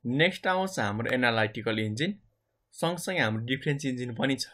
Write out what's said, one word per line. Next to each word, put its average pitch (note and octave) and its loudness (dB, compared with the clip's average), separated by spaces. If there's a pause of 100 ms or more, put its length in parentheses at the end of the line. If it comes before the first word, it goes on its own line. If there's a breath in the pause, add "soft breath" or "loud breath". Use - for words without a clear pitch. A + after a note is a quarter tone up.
नेक्स्ट D3+ 2
आउँछ F#3 0
हाम्रो A2 0
एनालाइटिकल A2+ 2
इन्जिन, A#2 -2 (560)
सँगसँगै E3+ -2
हाम्रो A2 2
डिफरेन्स C#3+ -2
इन्जिन B2 -4
पनि C#3 0
छ - -6